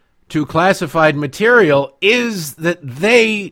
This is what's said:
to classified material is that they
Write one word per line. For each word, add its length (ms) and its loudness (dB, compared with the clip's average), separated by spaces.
to 160 -4
classified 720 0
material 840 2
is 540 -2
that 280 -4
they 720 0